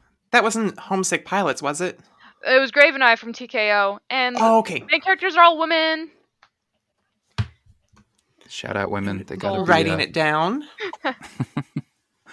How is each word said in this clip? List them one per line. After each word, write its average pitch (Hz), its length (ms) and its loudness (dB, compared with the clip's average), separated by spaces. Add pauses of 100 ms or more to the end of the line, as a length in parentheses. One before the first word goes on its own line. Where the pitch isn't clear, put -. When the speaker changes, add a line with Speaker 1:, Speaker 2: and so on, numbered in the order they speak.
(320)
Speaker 1:
that 240 120 4
wasn't 214 340 -2
Homesick 185 460 -2
Pilots, 180 380 -2
was 147 180 -4
it? - 180 -6 (480)
Speaker 2:
It 262 120 4
was 269 120 0
Grave 285 240 6
and 269 100 0
I 226 120 6
from 226 180 -10
T 254 120 -14
K 214 280 -2
O, 202 240 0 (100)
and 247 320 -2
Speaker 1:
Oh, 226 200 6
okay. 185 180 -4
Speaker 2:
the - 120 -14
main 320 120 0
characters 370 340 0
are 339 80 8
all 339 140 6
women. 320 520 0 (2500)
Speaker 3:
Shout - 300 -8
out 101 120 -4
women. 143 360 -4
They - 100 -12
gotta 196 220 -4
Speaker 2:
Gold. 185 80 -2
Speaker 3:
be, 175 40 2
Speaker 1:
Writing 160 240 2
Speaker 3:
uh, 185 40 -2
Speaker 1:
it - 160 -4
down. 165 500 0 (400)
Speaker 3:
<laughs> 262 100 -4 (1160)